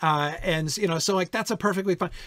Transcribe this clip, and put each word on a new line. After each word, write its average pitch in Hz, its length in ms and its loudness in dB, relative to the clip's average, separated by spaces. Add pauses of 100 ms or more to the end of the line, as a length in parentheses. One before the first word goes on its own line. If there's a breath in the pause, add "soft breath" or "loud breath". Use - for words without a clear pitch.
Uh, 151 420 2
and, 160 340 0
you 208 100 0
know, 165 140 0
so, 196 160 2
like, 185 160 0
that's 220 180 -2
a 208 60 0
perfectly 190 400 0
fine, 180 140 -2 (160 loud breath)